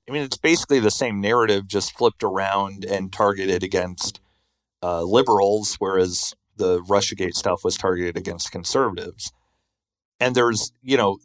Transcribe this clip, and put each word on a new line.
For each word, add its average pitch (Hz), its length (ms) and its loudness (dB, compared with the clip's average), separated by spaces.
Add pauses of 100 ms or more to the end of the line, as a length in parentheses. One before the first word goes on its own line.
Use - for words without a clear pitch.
I 127 40 -10
mean, 143 100 -4
it's 131 160 -8
basically 156 420 2
the 107 100 4
same 110 300 -2
narrative, 104 460 2
just 98 260 -4
flipped 120 320 0
around 98 640 -2
and 95 260 -4
targeted 95 500 0
against, 90 560 -4 (640)
uh, 87 200 -2
liberals, 104 760 4
whereas 92 560 0 (220)
the 92 240 2
Russiagate 95 540 -2
stuff 90 280 -2
was 90 140 -2
targeted 87 400 -2
against 90 340 -8
conservatives. 90 800 -4 (880)
And 127 140 0
there's, 117 380 2 (100)
you 131 140 2
know, 101 280 2